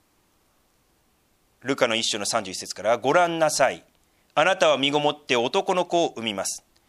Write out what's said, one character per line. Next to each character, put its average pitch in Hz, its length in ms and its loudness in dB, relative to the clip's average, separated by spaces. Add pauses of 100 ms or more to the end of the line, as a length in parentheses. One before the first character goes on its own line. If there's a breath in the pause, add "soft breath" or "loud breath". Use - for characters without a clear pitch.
(1600)
ル 135 120 -2
カ 131 120 2
の 113 80 -2
一 113 80 -2
章 110 160 -4
の 101 60 -6
三 113 180 -2
十 95 80 -12
一 - 80 -10
節 - 160 -10
か 92 80 -10
ら、 113 160 2
「ご 131 140 2
覧 170 260 2
な 156 100 2
さ 131 220 2
い。 82 120 -10 (520)
あ 151 80 4
な 185 140 2
た 170 120 4
は 139 80 4
身 139 140 0
ご 147 80 2
も 147 120 0
っ 147 100 -10
て 131 140 -2
男 190 400 0
の 180 100 0
子 170 200 0
を - 100 -4
産 117 80 -8
み 113 100 -4
ま 95 120 -6
す。 - 180 -10 (260 soft breath)